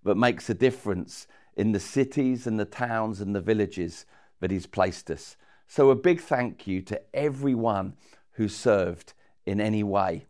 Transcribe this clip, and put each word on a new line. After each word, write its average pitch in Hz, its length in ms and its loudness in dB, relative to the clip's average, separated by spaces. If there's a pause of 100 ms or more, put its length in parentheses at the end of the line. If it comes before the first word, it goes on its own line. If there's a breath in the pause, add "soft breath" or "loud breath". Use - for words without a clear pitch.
that 101 120 2
makes 117 340 0
a 110 60 0
difference 104 720 -2 (280 soft breath)
in 107 180 2
the 101 60 2
cities 127 680 0
and 110 120 -2
the 104 60 0
towns 110 560 -4
and 101 140 -4
the 98 80 -2
villages 92 640 -2 (340 soft breath)
that 90 100 -2
he's 92 140 -2
placed - 460 -2
us. - 260 -10 (300 soft breath)
So 139 240 6
a 135 40 8
big 170 280 2
thank 123 440 -4
you 95 140 -2
to 98 180 -8 (160)
everyone 123 800 0 (400 soft breath)
who 110 160 -2
served 95 640 0 (320)
in 101 160 -2
any 107 220 0
way. 98 480 0